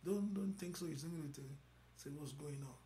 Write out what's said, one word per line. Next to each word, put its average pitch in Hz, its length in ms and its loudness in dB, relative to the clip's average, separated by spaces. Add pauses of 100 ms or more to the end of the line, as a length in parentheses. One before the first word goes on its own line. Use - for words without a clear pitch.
Don't, 202 300 6
don't 196 240 4
think 175 180 -2
so. 175 100 0
You 156 100 2
think 156 160 -2 (120)
it, 139 140 -4
uh, 143 40 -6 (540)
say - 180 -6
what's 147 180 -4
going 143 300 -4
on. 127 120 -6 (100)